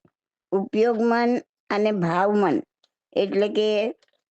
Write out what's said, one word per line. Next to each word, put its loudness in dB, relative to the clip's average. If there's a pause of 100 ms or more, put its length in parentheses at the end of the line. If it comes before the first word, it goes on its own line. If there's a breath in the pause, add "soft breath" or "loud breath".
(520)
ઉપયોગ 0
મન 0 (300)
અને 0
ભાવ 0
મન, 2 (500)
એટલે 0
કે -2 (360)